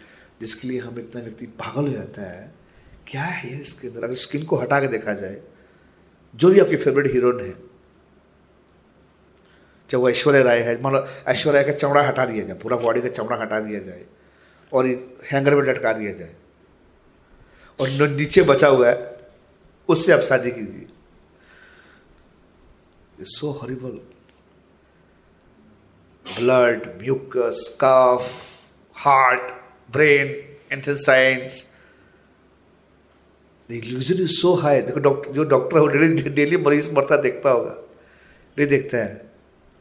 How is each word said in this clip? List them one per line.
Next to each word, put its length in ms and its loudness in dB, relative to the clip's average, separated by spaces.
जिसके 260 -4
लिए 120 -6
हम 200 -12
इतना 220 -14
व्यक्ति 240 -16
पागल 360 -8
हो 120 -2
जाता 280 -12
है, 320 -16
क्या 160 -8
है 280 -8
यार 100 -12
इसके 260 -12
अंदर? 160 -12
अगर 120 -8
स्किन 300 -2
को 100 -2
हटा 240 0
के 80 0
देखा 260 -4
जाए, 280 -10
जो 160 2
भी 80 6
आपकी 160 4
फेवरेट 380 0
हीरोइन 320 0
है, 100 -14
चाहे 120 0
वो 80 4
ऐश्वर्या 320 4
राय 180 4
है, 220 -2
मान 120 -2
लो 140 -2
ऐश्वर्या 340 2
राय 100 -2
का 60 -6
चमड़ा 300 2
हटा 180 0
दिया 200 -6
जाए, 120 -12
पूरा 200 -4
बॉडी 240 0
का 60 -6
चमड़ा 300 -4
हटा 220 -4
दिया 200 -8
जाए 260 -16
और 140 2
ये 300 -6
हैंगर 240 2
में 80 4
लटका 300 0
दिया 200 -6
जाए 220 -16
और 100 -2
न-, 20 -6
नीचे 500 2
बचा 260 4
हुआ 220 6
है, 280 -4
उससे 220 4
आप 80 8
शादी 320 0
कीजिए। 360 -14
It's 220 -4
so 120 -8
horrible। 420 -12
Blood, 420 4
mucus, 760 -4
cough, 400 4
heart, 440 4
brain, 380 4
intestines। 880 2
The 0 -
illusion 400 -6
is 80 0
so 260 0
high। 400 2
देखो 140 -6
डॉक्टर, 320 0
जो 120 -2
डॉक्टर 320 0
है 60 6
वो 60 4
डेली, 360 2
डेली 340 0
मरीज 360 2
मरता 280 2
देखता 280 -2
होगा, 280 0
नहीं 80 0
देखता 300 0
है, 340 -8